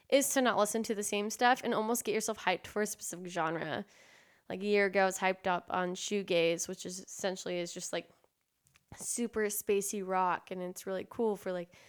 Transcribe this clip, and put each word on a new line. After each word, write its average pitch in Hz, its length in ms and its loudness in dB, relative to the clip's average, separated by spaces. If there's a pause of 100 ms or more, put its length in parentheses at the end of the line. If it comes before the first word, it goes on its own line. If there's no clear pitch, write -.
is 269 240 6
to 269 80 6
not 240 160 4
listen 214 260 2
to 226 120 -2
the 202 80 -2
same 208 260 0
stuff 247 340 4
and 233 100 0
almost 220 300 0
get 220 100 0
yourself 214 260 -2
hyped - 280 0
for - 140 -2
a 214 60 2
specific 180 440 -10
genre. 160 540 -2 (640)
Like, 185 120 -6
a 196 40 -4
year 202 220 4
ago, 190 160 4
I - 20 6
was 185 140 0
hyped 190 280 0
up 180 220 0
on 180 260 0
shoegaze, 170 720 0
which 185 180 -10
is 185 140 -10
essentially 185 600 -6
is 175 140 -6
just, - 200 -8
like, 170 160 -6 (880)
super 220 480 -2
spacey 202 600 0
rock, 185 460 0
and 185 100 -6
it's 180 240 -8
really 190 240 -4
cool 220 280 0
for, 185 160 -6
like, 175 160 -6 (200)